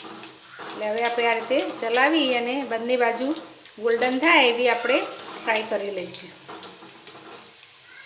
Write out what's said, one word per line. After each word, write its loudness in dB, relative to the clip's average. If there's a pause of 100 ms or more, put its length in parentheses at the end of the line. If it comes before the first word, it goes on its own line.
(680)
એટલે -6
હવે -2
આપણે 0
આ 2
રીતે 0 (220)
ચલાવી 4 (100)
અને -2 (160)
બંને 0
બાજુ 0 (540)
ગોલ્ડન 2
થાય 8
એવી 2
આપણે 2 (440)
ફ્રાય -2
કરી -4
લઈશું. -8 (1700)